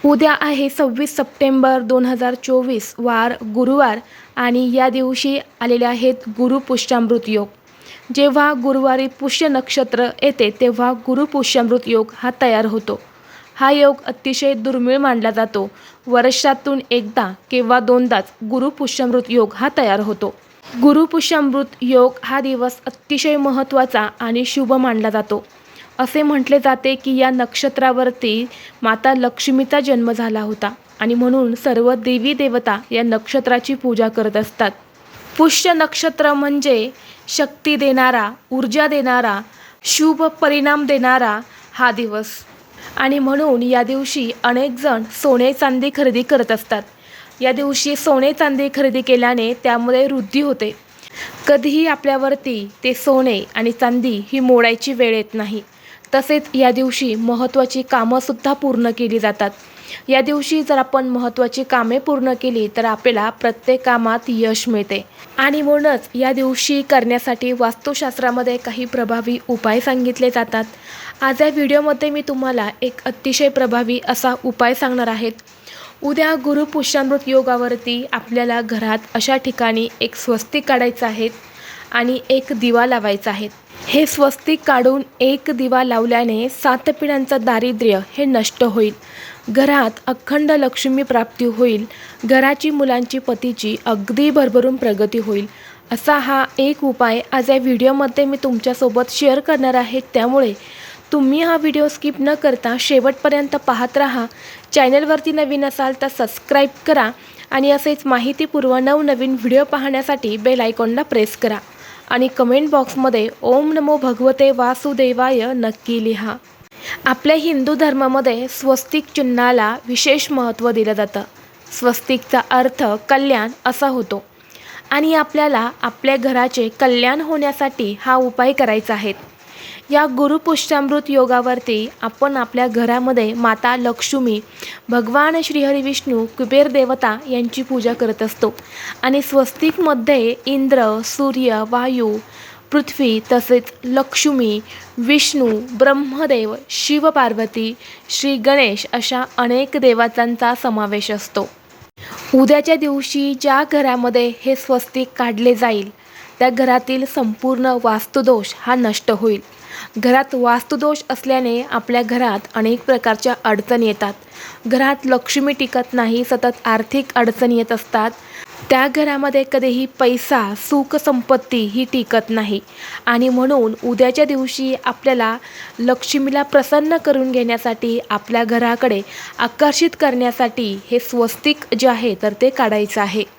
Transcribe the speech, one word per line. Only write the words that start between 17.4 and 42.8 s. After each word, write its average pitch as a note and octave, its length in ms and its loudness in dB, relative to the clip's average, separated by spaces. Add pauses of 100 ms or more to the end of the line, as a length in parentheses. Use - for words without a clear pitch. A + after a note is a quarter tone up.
किंवा B3 280 2
दोनदाच A#3+ 440 2 (260)
गुरुपुष्यामृत B3+ 800 -2
योग A3+ 260 2
हा C4 220 -2
तयार G#3+ 220 2
होतो. G#3 340 -4 (480)
गुरुपुष्यामृत D4 840 4 (160)
योग B3+ 300 4 (120)
हा C4+ 160 -2
दिवस B3 360 -2 (100)
अतिशय D4 520 -2
महत्त्वाचा C4 720 0 (120)
आणि A#3+ 260 -2
शुभ C4 280 0
मानला A3+ 360 0
जातो. G#3 360 -4 (540)
असे C4 220 0
म्हटले C#4 380 2
जाते C4 360 0
की C4 200 -4
या C4 140 2
नक्षत्रावरती B3 1160 0 (360)
माता A3+ 320 2
लक्ष्मीचा C4 680 0
जन्म A#3+ 320 0
झाला A3 300 -2
होता G#3 280 -4 (300)
आणि A3+ 140 0
म्हणून B3 420 2
सर्व A#3+ 400 2
देवी B3 380 -2
देवता A#3+ 460 0 (120)
या A3+ 120 0
नक्षत्राची B3 720 0
पूजा A#3 340 0
करत A3 300 -2
असतात. G#3+ 340 -2 (680)
पुष्य E4 360 4
नक्षत्र D#4 600 0
म्हणजे C#4 560 0 (380)
शक्ती D4 480 -2
देणारा, B3+ 540 2 (220)
ऊर्जा C4+ 360 0
देणारा, B3 540 0 (420)
शुभ D#4 400 0
परिणाम D4 600 0
देणारा B3 540 2 (340)
हा B3 180 0
दिवस G#3+ 360 -6 (680)